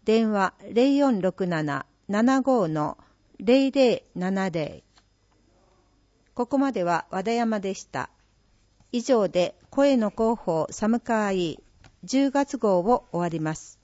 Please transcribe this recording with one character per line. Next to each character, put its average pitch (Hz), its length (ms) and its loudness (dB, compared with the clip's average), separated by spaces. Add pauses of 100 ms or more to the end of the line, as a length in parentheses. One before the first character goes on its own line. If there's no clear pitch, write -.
電 220 260 2
話 196 240 0 (180)
零 269 240 4
四 262 240 2
六 185 260 -2
七 156 400 -2 (220)
七 240 320 2
五 247 280 2
の 151 280 -4 (420)
零 262 320 4
零 254 340 2 (100)
七 190 360 -2
零。 160 320 -8 (1500)
こ 247 120 -2
こ 277 120 -2
ま 269 140 0
で 185 120 -2
は 170 260 -2
和 190 120 -6
田 220 100 -2
山 226 280 -2
で 196 140 -6
し - 100 -14
た。 - 240 -10 (800)
以 240 120 -4
上 220 260 2
で 175 260 0 (160)
声 277 260 4
の 214 140 0
広 170 300 -2
報 160 300 -2
寒 226 300 -2
川 214 320 -2
い 175 300 -4 (400)
十 269 280 0
月 277 260 -2
号 202 220 2
を 214 340 0
終 170 80 -4
わ 175 80 -2
り 160 120 -4
ま 156 140 -4
す。 - 300 -18